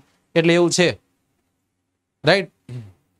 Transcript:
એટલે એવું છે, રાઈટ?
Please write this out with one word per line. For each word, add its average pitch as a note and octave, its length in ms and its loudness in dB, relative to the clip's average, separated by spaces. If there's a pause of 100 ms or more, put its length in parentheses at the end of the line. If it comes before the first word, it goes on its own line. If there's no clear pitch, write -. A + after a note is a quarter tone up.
(340)
એટલે E3+ 200 2
એવું F3 160 2
છે, F3 180 0 (1400)
રાઈટ? F#3 260 0 (680)